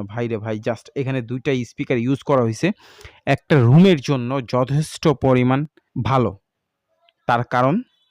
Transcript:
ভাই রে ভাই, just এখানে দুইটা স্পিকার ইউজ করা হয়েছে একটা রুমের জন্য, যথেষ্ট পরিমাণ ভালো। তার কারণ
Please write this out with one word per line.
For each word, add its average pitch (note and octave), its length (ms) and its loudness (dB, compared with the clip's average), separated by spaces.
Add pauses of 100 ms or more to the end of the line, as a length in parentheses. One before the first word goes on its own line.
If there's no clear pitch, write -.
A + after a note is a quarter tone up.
(120)
ভাই A#2+ 160 -6
রে A2+ 100 -4
ভাই, A2 220 -6
just A2+ 260 -6 (100)
এখানে C3 260 -4
দুইটা B2 300 -6 (180)
স্পিকার C#3 280 -6
ইউজ B2 220 -2 (100)
করা C3+ 120 2
হয়েছে A2+ 260 -2 (580)
একটা C#3 300 0 (120)
রুমের E3 340 6
জন্য, B2 280 -4 (240)
যথেষ্ট C#3 540 -2
পরিমাণ C3 520 2 (500)
ভালো। B2 220 0 (960)
তার A#2+ 160 0
কারণ B2+ 320 0 (360)